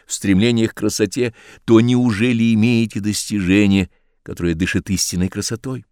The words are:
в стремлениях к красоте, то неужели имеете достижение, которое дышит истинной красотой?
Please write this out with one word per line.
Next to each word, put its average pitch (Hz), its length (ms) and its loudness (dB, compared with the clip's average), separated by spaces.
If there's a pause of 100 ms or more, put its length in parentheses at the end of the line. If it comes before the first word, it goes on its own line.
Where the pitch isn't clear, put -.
в - 80 -12
стремлениях 110 580 0
к - 60 -18
красоте, 110 560 -2 (320)
то 113 140 6
неужели 120 760 2
имеете 113 460 0
достижение, 98 920 0 (320)
которое 85 320 -4
дышит 90 360 -4
истинной 92 380 -2
красотой? 123 640 -8